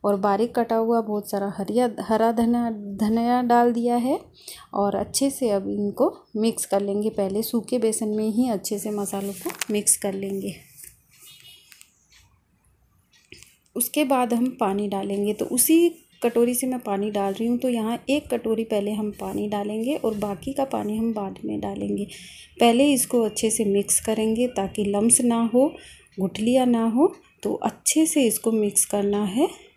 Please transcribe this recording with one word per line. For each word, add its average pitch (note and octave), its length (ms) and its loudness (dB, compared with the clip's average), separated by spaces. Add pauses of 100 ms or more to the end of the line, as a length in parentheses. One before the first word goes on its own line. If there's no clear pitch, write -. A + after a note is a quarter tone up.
और G3+ 100 4
बारीक G3+ 400 2
कटा A#3 200 2
हुआ A3+ 260 2
बहुत G#3 280 -4
सारा G3+ 280 -2
हरिया, G#3+ 420 0
हरा A3+ 320 2
धनिया, A#3 400 2
धनिया A3 680 0
डाल A#3+ 320 6
दिया A#3+ 220 2
है B3+ 240 0 (540)
और G3+ 220 0
अच्छे G#3+ 340 0
से C4+ 200 -2
अब G3 200 0
इनको G#3 480 0 (180)
मिक्स A3 300 0
कर G3 160 0
लेंगे। G3+ 280 -2
पहले G3+ 340 -2
सूखे A#3 360 -2
बेसन A3 280 0
में G#3+ 220 0
ही A#3+ 200 0
अच्छे G3+ 300 -4
से G#3+ 100 -6
मसालों G3+ 440 -6
को - 180 -10 (200)
मिक्स G#3 260 2
कर G3 160 -4
लेंगे। G3 400 -6 (3250)
उसके D4 280 -2
बाद B3+ 300 2
हम B3 260 -2
पानी G3+ 280 0
डालेंगे, G3+ 460 -2
तो - 120 -4
उसी E4 460 4 (320)
कटोरी A#3+ 300 2
से B3+ 140 -2
मैं B3+ 120 -2
पानी G#3 320 -2
डाल G3 220 0
रही A3+ 140 -2
हूँ। A#3+ 100 2
तो B3+ 120 0
यहाँ A#3 400 -2
एक D4 180 0
कटोरी A3+ 360 -2
पहले G#3 280 -2
हम G#3 200 -4
पानी G3+ 360 -6
डालेंगे G#3+ 480 -2
और A3+ 180 -2
बाकी G#3 400 -6
का C#4 100 -2
पानी G#3+ 340 -4
हम A3+ 160 -2
बाद G3 320 -6
में G#3+ 140 -4
डालेंगे। G3+ 480 -4 (520)
पहले A#3+ 340 6
इसको B3 280 0
अच्छे G#3+ 280 0
से A3 160 0
मिक्स G3 340 0
करेंगे A3 480 0
ताकि G3 360 -4
लम्स G3+ 380 2
ना A#3 320 2
हो, C4 220 4 (440)
गुठलियाँ A3+ 460 2
ना A3+ 240 2
हो। C4 260 4 (280)
तो G3+ 100 -2
अच्छे - 520 0
से D4+ 180 2
इसको A3+ 280 0
मिक्स G#3 340 0
करना G3+ 400 0
है। A3 220 0 (300)